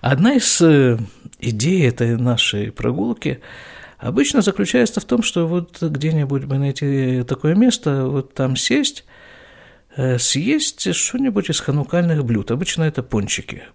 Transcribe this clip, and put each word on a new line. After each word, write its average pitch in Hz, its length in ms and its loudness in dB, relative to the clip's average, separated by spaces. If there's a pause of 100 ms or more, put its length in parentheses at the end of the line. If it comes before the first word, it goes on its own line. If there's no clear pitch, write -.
Одна 147 320 2
из, - 280 2
э, 139 360 6 (420)
идей 131 480 2
этой 117 300 0
нашей 123 540 -2
прогулки 147 680 -4 (600)
обычно 254 420 0
заключается 208 580 2
в - 60 -10
том, 240 160 0
что 175 260 0
вот 175 320 -4
где-нибудь 147 640 -2
бы 135 120 -2
найти 135 640 0
такое 151 320 -2
место, 156 540 2
вот 135 260 -4
там 131 220 0
сесть, - 500 0 (920)
э, 131 220 0
съесть 190 760 0
что-нибудь 247 560 -2
из - 80 -2
ханукальных 151 680 0
блюд. 113 240 -2
Обычно 160 340 -2
это 151 200 -2
пончики. - 580 -4 (140)